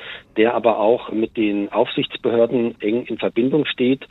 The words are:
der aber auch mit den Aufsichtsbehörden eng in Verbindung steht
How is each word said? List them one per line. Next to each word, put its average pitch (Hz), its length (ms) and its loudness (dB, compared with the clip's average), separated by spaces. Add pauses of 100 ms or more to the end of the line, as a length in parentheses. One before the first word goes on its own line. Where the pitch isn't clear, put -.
(380)
der 113 160 4
aber 113 260 2
auch 110 320 2
mit 110 240 -4
den 101 380 -2
Aufsichtsbehörden 117 1080 0
eng 113 240 -2
in 117 140 -8
Verbindung 131 480 0
steht - 460 -2